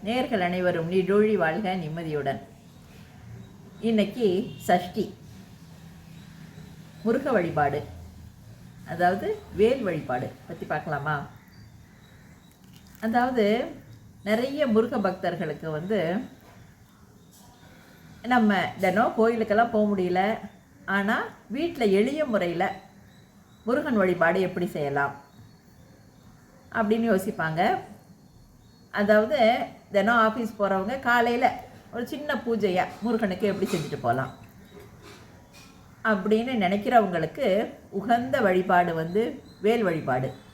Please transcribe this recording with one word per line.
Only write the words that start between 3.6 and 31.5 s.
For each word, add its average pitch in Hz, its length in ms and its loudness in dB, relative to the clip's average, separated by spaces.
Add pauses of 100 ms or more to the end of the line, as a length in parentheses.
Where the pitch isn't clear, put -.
இன்னைக்கு 214 680 0 (160)
சஷ்டி, 180 460 0 (1900)
முருக 269 280 0
வழிபாடு, 147 520 0 (1040)
அதாவது 196 500 0 (180)
வேல் 233 280 2
வழிபாடு 139 480 -4 (160)
பத்தி - 180 -12
பார்க்கலாமா? 151 640 -4 (1700)
அதாவது, 233 640 2 (580)
நிறைய 269 440 0
முருக 233 320 2
பக்தர்களுக்கு 175 720 -4
வந்து 180 480 -2 (2000)
நம்ம 214 420 4 (160)
தினம் 196 380 2
கோயிலுக்கெல்லாம் 226 520 2
போக 214 260 2
முடியல, 185 420 0 (480)
ஆனா 202 380 0 (240)
வீட்ல 294 380 -2
எளிய 247 400 2
முறையில 180 500 -2 (880)
முருகன் 247 340 0
வழிபாடு 180 440 4
எப்படி 175 240 -2
செய்யலாம் 143 500 -2 (1600)
அப்படின்னு 226 420 2
யோசிப்பாங்க. 185 640 0 (1120)
அதாவது, 214 760 4 (260)
தினம் 202 260 4
ஆஃபீஸ் 220 420 2
போறவங்க 196 400 0
காலையில 240 640 2 (300)